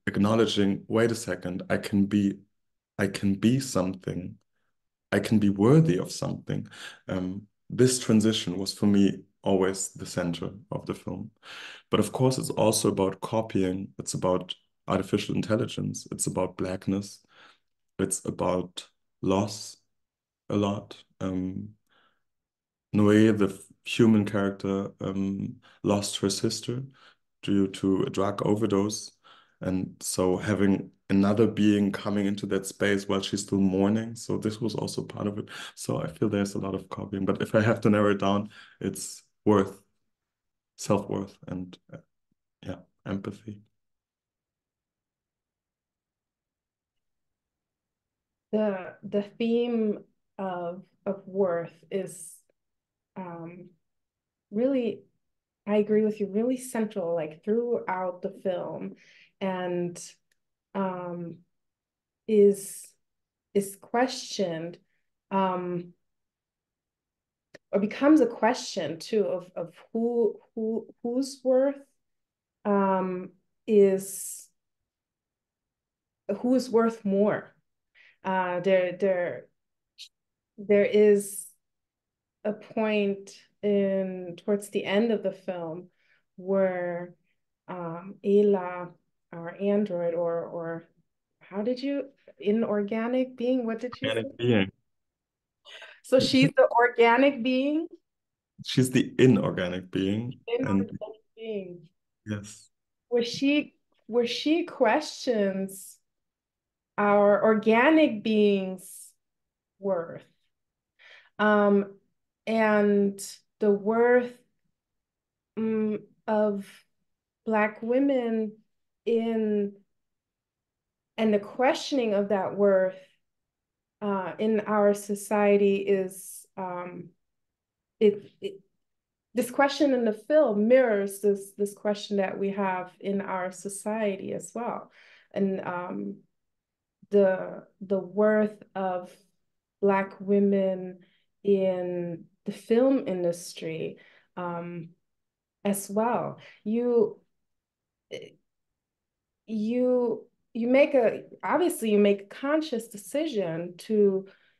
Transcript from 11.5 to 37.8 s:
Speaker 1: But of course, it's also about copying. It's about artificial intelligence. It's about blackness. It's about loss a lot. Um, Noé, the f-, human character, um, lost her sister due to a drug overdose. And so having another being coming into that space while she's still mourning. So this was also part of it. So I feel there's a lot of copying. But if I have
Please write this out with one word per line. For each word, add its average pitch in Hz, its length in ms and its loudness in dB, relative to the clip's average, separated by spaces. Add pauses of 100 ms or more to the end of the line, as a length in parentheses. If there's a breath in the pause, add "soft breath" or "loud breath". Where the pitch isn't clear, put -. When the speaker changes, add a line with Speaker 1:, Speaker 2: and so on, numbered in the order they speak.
Speaker 1:
But - 100 2
of - 140 0
course, 131 240 2
it's - 140 -6
also 107 380 2
about 95 300 0
copying. 98 720 -2 (100)
It's - 140 -8
about 90 420 -2 (320)
artificial 95 480 -2
intelligence. 107 760 -4
It's - 160 -4
about 92 300 -4
blackness. 95 680 -4 (720 soft breath)
It's - 240 -2
about 90 640 -4 (340)
loss 98 560 -2 (720)
a 104 60 -4
lot. 104 480 -2 (160)
Um, 95 500 -6 (1300)
Noé, 104 420 6
the 98 100 2
f-, - 140 -8 (220)
human 110 420 4
character, 98 640 -4 (100)
um, 98 540 -6 (280 soft breath)
lost 101 340 0
her 98 120 0
sister 120 540 -4 (580 soft breath)
due 101 280 2
to 95 340 0
a - 60 -2
drug 98 360 -4
overdose. 104 680 0 (500 soft breath)
And 92 380 -4
so 92 380 0
having 98 540 0 (180)
another 101 380 4
being 104 440 4
coming 101 360 -4
into 101 200 -4
that 98 180 -2
space 101 420 -2
while 98 140 0
she's 98 200 -4
still - 180 -2
mourning. 101 560 2
So 101 220 -6
this 110 240 -4
was 110 140 -4
also - 280 -6
part - 220 -8
of 104 140 -4
it. - 100 -12 (240 loud breath)
So - 260 -4
I - 80 -4
feel - 220 -2
there's 101 240 0
a 101 60 -6
lot 95 160 -4
of 95 140 -10
copying. 98 360 -6
But 98 160 -2
if - 140 -4
I 110 60 6
have 110 200 2